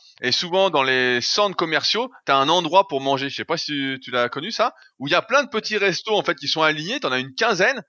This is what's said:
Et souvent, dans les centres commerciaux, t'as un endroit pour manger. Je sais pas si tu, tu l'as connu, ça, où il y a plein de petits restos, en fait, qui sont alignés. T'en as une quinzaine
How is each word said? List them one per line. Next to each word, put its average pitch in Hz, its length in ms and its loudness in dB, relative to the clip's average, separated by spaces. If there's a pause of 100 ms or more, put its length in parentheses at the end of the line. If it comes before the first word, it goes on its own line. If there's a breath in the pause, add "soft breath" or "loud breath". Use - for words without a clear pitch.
(220 soft breath)
Et 123 100 -2
souvent, 185 380 0
dans 147 140 2
les 127 380 2
centres 202 340 0
commerciaux, 180 560 -2 (140 loud breath)
t'as 139 100 2
un 135 140 4
endroit 180 380 4
pour 135 140 -4
manger. 135 280 0
Je 131 60 -10
sais 110 100 -6
pas 165 120 -2
si - 140 -8
tu, 135 280 -4
tu 123 120 -10
l'as 120 180 2
connu, 170 220 -8
ça, 226 240 0 (240 soft breath)
où 135 80 -6
il 143 40 0
y 175 40 4
a 170 80 2
plein 269 200 2
de - 60 -6
petits 214 280 -4
restos, 196 380 0
en 180 60 2
fait, 170 140 -2
qui 143 120 -8
sont 160 140 0
alignés. 156 380 0
T'en 135 120 -2
as 127 60 0
une 131 160 -6
quinzaine 214 540 0